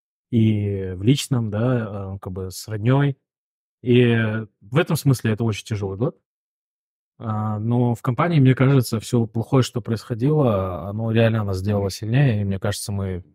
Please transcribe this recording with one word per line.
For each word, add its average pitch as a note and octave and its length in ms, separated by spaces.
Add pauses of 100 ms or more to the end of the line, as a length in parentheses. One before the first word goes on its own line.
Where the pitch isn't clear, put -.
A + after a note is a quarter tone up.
(320)
и G#2 640
в F#2+ 80
личном, A#2+ 460
да, G#2 640
а, G2 60
как F#2+ 140
бы F#2+ 180
с - 160
родней. C3 500 (640)
И A#2+ 340 (460)
в A2+ 160
этом F3 180
смысле B2+ 380
это G#2+ 100
очень A2 220
тяжелый G2 320
год. G#2+ 200 (1000)
А, G#2+ 400
но A#2+ 340
в - 80
компании, D#3 380
мне C3 160
кажется, C3 440
все A2+ 280
плохое, A#2 360
что - 180
происходило, A2 1080
оно A2 220
реально A2+ 320
нас G2 140
сделало G2+ 340
сильнее, A2+ 500
и G2+ 40
мне G2 140
кажется, - 320
мы, F#2+ 320 (120)